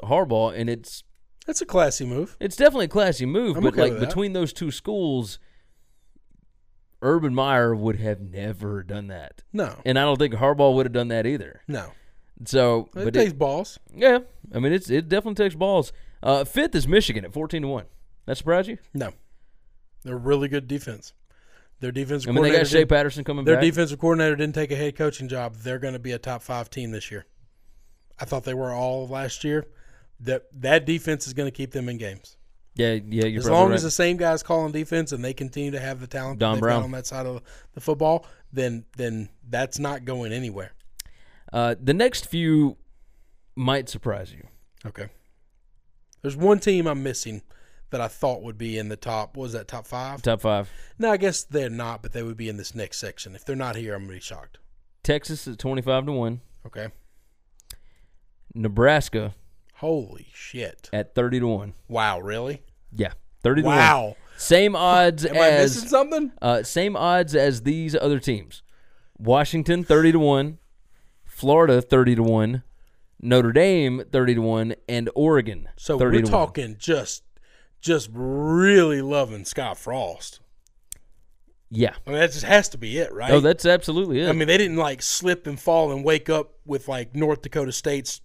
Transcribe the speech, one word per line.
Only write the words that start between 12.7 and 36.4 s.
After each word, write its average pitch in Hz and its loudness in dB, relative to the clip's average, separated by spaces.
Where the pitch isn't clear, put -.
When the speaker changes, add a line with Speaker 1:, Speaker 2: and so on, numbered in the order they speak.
Speaker 2:
It 196 -6
Speaker 1:
but 226 -2
Speaker 2:
takes 220 4
Speaker 1:
it, 139 -6
Speaker 2:
balls. 147 -4
Speaker 1:
yeah, 247 6
I 117 -4
mean, 139 2
it's, 185 -2
it 156 0
definitely 208 0
takes 185 -2
balls. 185 0
Uh, 139 2
fifth 285 -2
is 131 2
Michigan 139 2
at - -14
fourteen 156 -6
to 139 -4
one. 131 -6
That - -4
surprise 180 0
you? 233 -10
Speaker 2:
No. 127 -6
They're 127 -12
a 123 -8
really 139 0
good 135 -4
defense. 131 -10
Their 127 -8
defensive 135 -4
Speaker 1:
I 120 0
mean, 151 6
they 147 4
got 151 4
Speaker 2:
coordinator 151 2
Speaker 1:
Shea 151 2
Speaker 2:
didn't, 151 2
Speaker 1:
Patterson 147 2
coming 143 -6
Speaker 2:
their 160 8
Speaker 1:
back. 160 4
Speaker 2:
defensive 160 2
coordinator 160 2
didn't 151 -2
take 151 -4
a 143 -4
head 143 -4
coaching 143 -4
job. 120 -8
They're 123 -8
gonna 131 -6
be 123 -10
a 120 -6
top 123 -10
five 123 -8
team 120 -10
this 107 -10
year. 104 -14
I - -10
thought 131 -6
they 131 -8
were 127 -6
all 127 -4
of 123 -12
last 135 -8
year. 151 -2
That, 131 -4
that 143 4
defense 160 -4
is 131 -12
gonna 139 -4
keep 127 -10
them 123 -8
in 120 -8
games. 101 -14
Speaker 1:
Yeah, 113 0
yeah, 110 -2
you're 110 -2
Speaker 2:
As 113 -2
Speaker 1:
probably 160 4
Speaker 2:
long 190 8
Speaker 1:
right. 190 4
Speaker 2:
as 160 -2
the 160 -2
same 180 0
guys 165 0
calling 160 -2
defense 156 -4
and 123 -6
they 131 -6
continue 139 -8
to 139 -8
have 131 -10
the 123 -14
talent 131 -8
Speaker 1:
Don 113 2